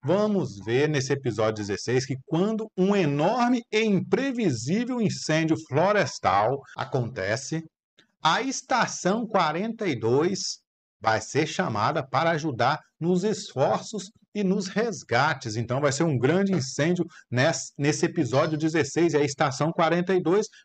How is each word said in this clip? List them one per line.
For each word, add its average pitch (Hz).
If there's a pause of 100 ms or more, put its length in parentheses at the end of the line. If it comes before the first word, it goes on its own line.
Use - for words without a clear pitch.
vamos 196
ver 127
nesse 143
episódio 110
dezesseis 117
que 131
quando 214
um 190
enorme 202
e 220
imprevisível 220
incêndio 156 (120)
florestal 135 (180)
acontece, 117 (580)
a 170
Estação 240
quarenta 196
e 143
dois 139 (420)
vai 110
ser 151
chamada 135
para 165
ajudar 147 (200)
nos 180
esforços 185 (220)
e 202
nos 190
resgates. 139
Então 120
vai 147
ser 131
um 156
grande 170
incêndio 165 (260)
ness-, 131
nesse 147
episódio 156
dezesseis, 160
e 147
a 143
Estação 147
quarenta 175
e 185
dois 190 (180)